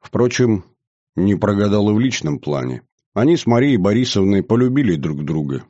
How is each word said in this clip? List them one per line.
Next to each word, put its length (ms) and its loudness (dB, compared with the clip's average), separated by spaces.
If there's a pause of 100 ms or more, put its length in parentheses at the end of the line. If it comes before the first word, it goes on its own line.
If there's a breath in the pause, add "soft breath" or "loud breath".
Впрочем, 640 0 (500)
не 200 2
прогадал 560 0
и 20 2
в 60 2
личном 400 -4
плане. 420 -6 (320)
Они 240 2
с 80 -6
Марией 320 2
Борисовной 680 0
полюбили 540 0
друг 260 -6
друга. 460 -4